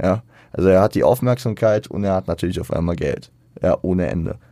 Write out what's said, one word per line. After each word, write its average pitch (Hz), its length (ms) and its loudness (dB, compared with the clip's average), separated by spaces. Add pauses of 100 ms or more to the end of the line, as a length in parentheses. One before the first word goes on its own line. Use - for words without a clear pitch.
ja. 95 220 0 (300)
Also 92 160 2
er 95 140 6
hat 107 120 0
die - 100 2
Aufmerksamkeit 110 840 0
und 101 180 -6
er 98 100 0
hat 92 140 -4
natürlich 85 320 -4
auf 82 100 -8
einmal 85 260 -2
Geld. - 340 -6 (320)
Ja, - 180 2
ohne 90 280 0
Ende. - 300 -4 (140)